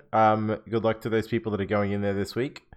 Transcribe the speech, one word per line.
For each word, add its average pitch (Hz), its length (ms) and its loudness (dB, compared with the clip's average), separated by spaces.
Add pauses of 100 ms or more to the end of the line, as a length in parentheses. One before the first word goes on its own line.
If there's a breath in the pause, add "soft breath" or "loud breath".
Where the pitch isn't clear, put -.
(120)
Um, 107 560 2
good 107 160 -2
luck 110 180 0
to 120 80 -6
those 107 180 0
people 113 240 -2
that 101 100 -2
are 98 40 -2
going 101 260 0
in 101 100 -2
there 101 140 0
this 98 200 -4
week. 135 280 -6 (140)